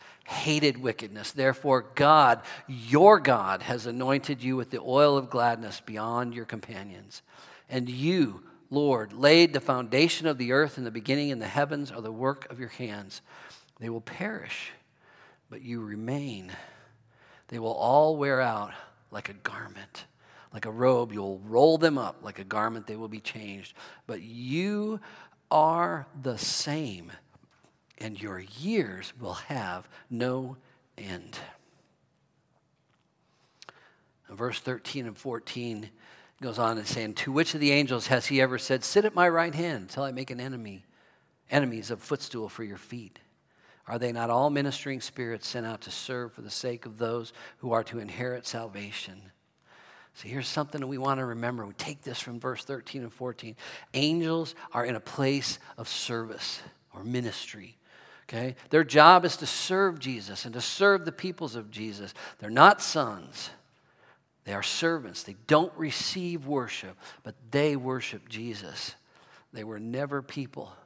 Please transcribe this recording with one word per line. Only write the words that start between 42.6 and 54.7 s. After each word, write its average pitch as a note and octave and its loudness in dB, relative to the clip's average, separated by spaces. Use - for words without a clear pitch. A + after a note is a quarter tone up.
your G2+ -12
feet'? A2+ -16
Are A#2 -4
they A#2+ -2
not A#2 -2
all B2+ 4
ministering C#3 -2
spirits A#2 -8
sent A#2+ -6
out A2+ -8
to - -14
serve B2 -8
for - -18
the A2 -16
sake A#2+ -6
of A2 -16
those A2+ -4
who B2+ -6
are A2+ 2
to A#2 -10
inherit B2 -8
salvation?" G2+ -10
So - -18
here's B2 -6
something D3 -4
that C3+ -6
we C3+ -6
want C3+ 0
to B2+ -2
remember. A#2 -4
We G2+ -16
take D3+ -10
this B2 -10
from A#2+ -10
verse B2+ -8
thirteen C3+ -10
and A2+ -10
fourteen. A#2 -10
Angels D#3+ 0